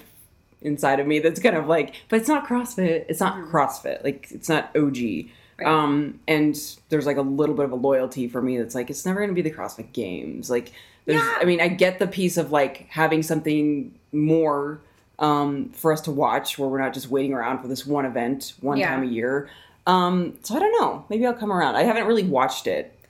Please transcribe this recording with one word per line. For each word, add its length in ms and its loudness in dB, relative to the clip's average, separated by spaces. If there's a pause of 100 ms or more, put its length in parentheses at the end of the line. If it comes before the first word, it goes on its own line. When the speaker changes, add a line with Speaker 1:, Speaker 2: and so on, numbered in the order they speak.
(600)
Speaker 1:
inside 400 2
of 40 2
me 140 2
that's 220 2
kind 160 4
of 100 -2
like, 260 2 (140)
"But 140 2
it's 80 -4
not 180 2
CrossFit. 640 0
It's 100 -2
not 160 0
Speaker 2:
Mm-hmm. 200 -10
Speaker 1:
CrossFit. 480 0
Like, 280 -6
it's 180 -14
not 260 0
O 140 2
G." 400 -4 (300)
Speaker 2:
Right. 80 0
Speaker 1:
Um, 600 2
and 300 2 (320)
there's, 160 0
like, 120 0
a 40 0
little 320 0
bit 120 0
of 80 -4
a 20 -4
loyalty 540 0
for 120 -4
me 160 -2
that's 160 -4
like, 160 -4
"It's 160 -8
never 140 -2
gonna 140 -2
be 100 0
the 80 -2
CrossFit 420 -12
Games." 560 -8
Like, 220 -2 (340)
there's, 160 2
Speaker 2:
Yeah. 200 -2
Speaker 1:
I 20 2
mean, 180 2
I 60 4
get 320 2
the 80 2
piece 300 -2
of, 160 -2
like, 360 0
having 320 2
something 720 0 (200)
more, 640 2 (400)
um, 560 0
for 160 2
us 100 0
to 100 -6
watch 460 0
where 120 -2
we're 100 -2
not 140 -2
just 160 -10
waiting 240 0
around 280 -2
for 60 -10
this 180 -6
one 200 0
event 560 -4
one 160 0
Speaker 2:
Yeah. 180 0
Speaker 1:
time 80 -2
a 40 -2
year. 420 -2 (360)
Um, 580 2
so 120 -6
I 40 0
don't 200 4
know. 300 -2
Maybe 160 0
I'll 80 2
come 180 -4
around. 240 2
I 80 4
haven't 240 2
really 160 4
watched 440 0
it, 300 -4 (120)